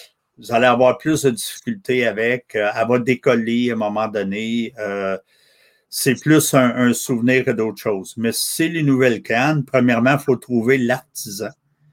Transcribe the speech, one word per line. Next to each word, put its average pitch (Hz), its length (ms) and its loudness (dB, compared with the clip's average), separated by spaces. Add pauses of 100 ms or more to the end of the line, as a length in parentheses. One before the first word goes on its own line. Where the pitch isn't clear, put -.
(380)
vous 120 160 -12
allez 120 120 4
avoir 123 320 4
plus 156 260 -2
de 135 80 4
difficultés 120 760 -4
avec, 113 480 -2
euh, 104 180 0
elle 113 140 -2
va 123 120 2
décoller 120 720 0
à 117 40 -2
un - 20 -4
moment 107 320 -4
donné. 107 720 -4
Euh, 98 380 -6 (720)
c'est - 300 0
plus 151 340 2
un, 127 220 4
un 123 180 2
souvenir 127 500 0
que - 80 -2
d'autres 110 300 -4
choses. 98 340 -4
Mais 113 160 -2
si - 240 -6
c'est 160 140 0
les 170 120 -4
nouvelles 127 400 2
cannes, 135 440 0
premièrement, 123 480 2
il 143 100 0
faut 131 140 2
trouver 123 420 0
l'artisan, 117 680 -6 (440)